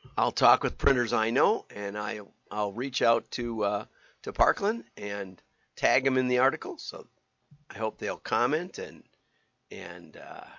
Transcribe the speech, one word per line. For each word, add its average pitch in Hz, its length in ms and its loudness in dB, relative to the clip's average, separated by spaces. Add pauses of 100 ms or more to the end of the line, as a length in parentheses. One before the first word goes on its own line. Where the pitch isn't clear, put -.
(180)
I'll 117 140 2
talk 127 300 6
with - 160 -2
printers 123 360 2
I 110 160 2
know, 143 440 2
and 101 240 -6
I, 107 220 -6 (320)
I'll 104 220 -2
reach 131 280 -6
out 117 300 4
to, 117 320 -4
uh, 104 220 -2 (380)
to - 100 -6
Parkland 202 500 2 (140)
and 101 440 -8 (360)
tag 131 280 2
'em 131 120 2
in 127 100 2
the 123 120 4
article. 135 380 2
So - 300 -12 (640)
I - 80 -14
hope 110 200 -2
they'll 98 200 -4
comment 139 600 0
and, 80 260 -10 (680)
and, 90 460 -12
uh, 80 260 -12 (160)